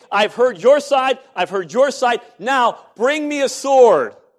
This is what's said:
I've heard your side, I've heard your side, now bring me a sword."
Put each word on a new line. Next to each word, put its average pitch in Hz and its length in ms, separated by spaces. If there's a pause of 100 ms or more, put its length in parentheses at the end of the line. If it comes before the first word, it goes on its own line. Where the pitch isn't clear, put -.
(100)
I've 208 240
heard 233 240
your 262 220
side, 262 380 (180)
I've 180 140
heard 185 200
your 254 200
side, 240 320 (160)
now 240 400 (180)
bring 294 320
me 294 140
a 254 80
sword." 220 680 (220)